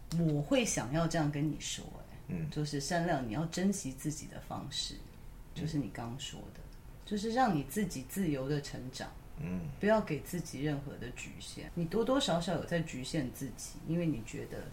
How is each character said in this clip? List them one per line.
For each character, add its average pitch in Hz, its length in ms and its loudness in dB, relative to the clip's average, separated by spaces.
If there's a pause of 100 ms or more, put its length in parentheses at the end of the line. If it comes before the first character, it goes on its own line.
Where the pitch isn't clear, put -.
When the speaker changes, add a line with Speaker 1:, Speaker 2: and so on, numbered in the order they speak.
(180)
Speaker 1:
我 156 240 6
会 254 220 6
想 123 280 0
要 165 140 6
这 160 100 2
样 147 140 4
跟 151 180 2
你 143 120 0
说， - 240 -4 (160)
哎， - 160 -12 (120)
Speaker 2:
嗯。 80 220 -2
Speaker 1:
就 151 140 0
是 143 160 0
山 170 260 2
亮， 139 200 2
你 107 60 -2
要 160 140 2
珍 185 260 2
惜 135 200 -2
自 - 180 -2
己 - 160 -6
的 - 140 -10
方 - 300 -6
式， - 240 -4 (600)
Speaker 2:
嗯。 139 80 -4
Speaker 1:
就 151 40 0
是 156 120 2
你 113 140 0
刚 120 180 -6
刚 127 80 -6
说 - 220 -8 (120)
的， - 80 -12 (440)
就 214 120 -2
是 214 140 0
让 233 240 6
你 143 100 4
自 208 220 2
己 131 220 -4
自 196 200 2
由 135 200 2
的 147 120 4
成 123 200 -6 (100)
长， - 180 -6 (300)
Speaker 2:
嗯。 147 220 -2 (180)
Speaker 1:
不 196 80 4
要 214 140 10
给 160 200 0
自 180 200 -4
己 131 220 -6
任 151 180 4
何 - 180 -8
的 117 120 -6
局 - 280 -10
限。 - 360 -10
你 170 100 2
多 208 200 2
多 262 140 6
少 170 220 4
少 175 140 0
有 143 100 0
在 170 160 2
局 127 240 -4
限 131 280 0
自 135 240 -6
己， - 180 -10 (120)
因 160 100 2
为 175 80 2
你 135 220 2
觉 - 200 -6
得 110 260 -8